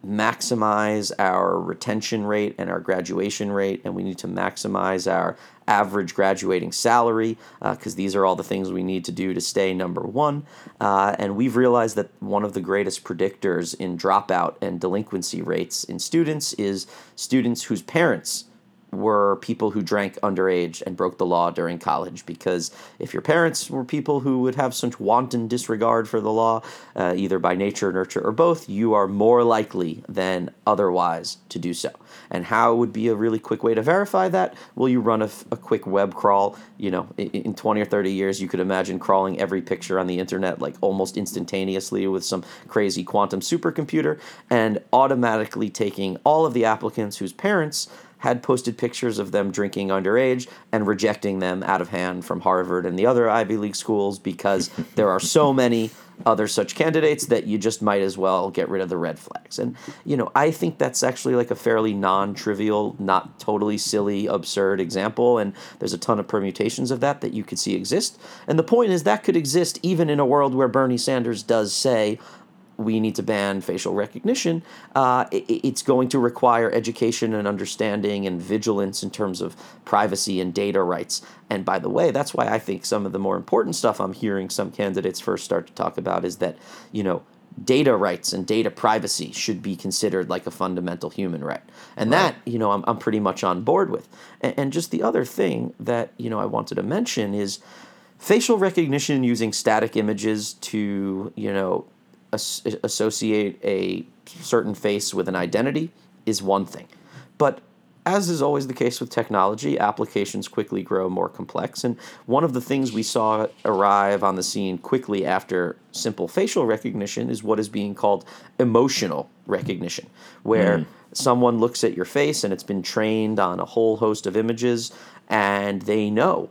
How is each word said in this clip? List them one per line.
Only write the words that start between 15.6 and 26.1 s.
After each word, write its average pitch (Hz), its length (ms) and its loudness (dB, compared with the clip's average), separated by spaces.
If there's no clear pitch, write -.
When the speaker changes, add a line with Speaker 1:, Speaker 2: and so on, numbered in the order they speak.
Speaker 1:
in 90 160 -8
students 156 540 -2
is 98 320 -2
students 120 480 0
whose - 180 -4
parents 147 640 -2
were 101 520 2
people 107 300 -2
who 107 100 -2
drank 98 420 -2
underage 92 640 0
and 92 80 -6
broke 92 220 -2
the 95 80 0
law 85 260 2
during 85 260 -4
college, 85 480 -4
because 87 460 -4
if - 140 -8
your 95 80 -4
parents 160 480 2
were 135 140 -4
people 147 380 -2
who 131 180 0
would 127 160 0
have 131 180 0
such 120 240 -4
wanton 117 480 0
disregard 117 640 0
for 110 140 -2